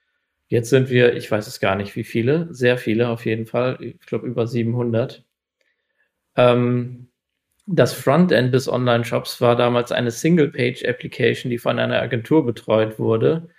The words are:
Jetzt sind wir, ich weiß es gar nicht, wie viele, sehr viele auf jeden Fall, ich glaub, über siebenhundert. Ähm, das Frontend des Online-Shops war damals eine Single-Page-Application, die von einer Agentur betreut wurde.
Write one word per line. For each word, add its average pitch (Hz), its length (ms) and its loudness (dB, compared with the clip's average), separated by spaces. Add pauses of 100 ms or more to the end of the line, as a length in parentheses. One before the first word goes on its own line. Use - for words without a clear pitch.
(500)
Jetzt 113 200 -2
sind 131 180 4
wir, 123 260 4
ich - 160 -10
weiß 107 160 -2
es - 140 -16
gar 98 160 0
nicht, 101 180 -8
wie 117 100 -8
viele, 143 460 -2
sehr 123 280 0
viele 120 320 0
auf 113 160 -6
jeden 113 180 -2
Fall, 123 360 -4
ich - 260 -16
glaub, 117 160 -6
über 120 240 -4
siebenhundert. 117 760 -2 (1120)
Ähm, 123 720 2 (580)
das 143 260 2
Frontend 135 600 2
des 131 120 0
Online-Shops 123 760 -2
war 120 140 4
damals 120 360 0
eine 120 180 0
Single-Page-Application, 127 1400 0
die 120 80 -4
von 123 200 -2
einer 120 220 0
Agentur 127 460 0
betreut 110 520 -2
wurde. 127 600 0